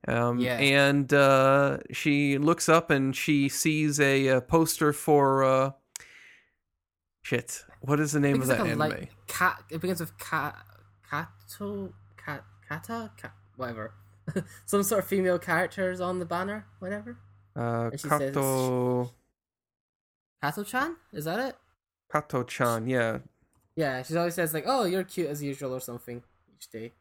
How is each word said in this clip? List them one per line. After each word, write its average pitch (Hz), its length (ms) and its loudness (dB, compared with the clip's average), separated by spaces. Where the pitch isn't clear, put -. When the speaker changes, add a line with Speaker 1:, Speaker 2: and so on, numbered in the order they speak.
Speaker 1:
Um, 120 320 0
Speaker 2:
Yeah. 123 200 0
Speaker 1:
and, 139 540 4
uh, 139 640 6
she 143 480 0
looks 156 300 2
up 165 220 4
and 135 260 2
she 143 320 2
sees 151 500 0
a, 135 300 4
uh, 131 120 4
poster 160 520 2
for, 139 500 4
uh, 135 300 4
shit. - 400 -6
What 143 180 0
is 151 140 0
the 147 80 2
name 139 160 4
Speaker 2:
I - 20 2
think 131 60 0
Speaker 1:
of 131 60 0
Speaker 2:
it's 123 80 4
Speaker 1:
that 202 60 0
Speaker 2:
like - 40 0
a - 20 0
Speaker 1:
anime? 151 300 -2
Speaker 2:
light - 100 -14
Ka-, - 320 -2
it 160 100 -8
begins 180 180 -2
with 160 200 -10
Ka-, - 440 -6
Kato, 190 840 -10
Ka-, - 280 -12
Kata? 165 420 -10
Ka-, 117 120 -14
whatever. 113 380 -8
<laughs> - 380 -8
Some 202 180 2
sort 196 180 0
of - 60 -8
female 185 300 0
characters 180 640 -2
on 180 200 -4
the 175 60 -4
banner, 196 400 -6
whatever. 208 400 -10
Speaker 1:
Uh, 117 340 -2
Speaker 2:
And 147 100 -10
she 147 80 -8
says 147 120 2
Speaker 1:
Kato. 127 760 0
Speaker 2:
Kato-chan? 247 540 -4
Is 151 120 -8
that 175 160 -2
it? 269 160 -6
Speaker 1:
Kato-chan, 120 760 -2
yeah. 120 300 0
Speaker 2:
Yeah, 135 260 -2
she 160 140 -6
always 170 180 -2
says, 165 180 -2
like, 156 140 -4
"Oh, 247 180 0
you're 185 200 0
cute 170 240 -4
as 147 140 -6
usual," 139 320 -6
or 127 60 -6
something 120 420 -12
each - 160 -20
day. 113 300 -12